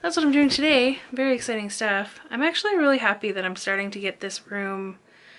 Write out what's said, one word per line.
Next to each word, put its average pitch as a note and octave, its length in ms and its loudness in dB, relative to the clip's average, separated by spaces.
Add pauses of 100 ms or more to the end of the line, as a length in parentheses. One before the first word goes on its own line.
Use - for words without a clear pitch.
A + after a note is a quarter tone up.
that's E4+ 140 -2
what D#4 100 4
I'm C#4+ 60 6
doing C#4+ 160 6
today. C4+ 500 2 (120)
Very C4 240 0
exciting A3 360 -4
stuff. G#3 500 -4 (100)
I'm A#3 120 -4
actually E4+ 340 0
really C#4 220 4
happy G#3 340 0
that F#3+ 120 -4
I'm F#3 120 -4
starting G3 360 -4
to G3+ 80 -10
get G3 200 -6
this - 300 -10
room G3 480 -6 (400)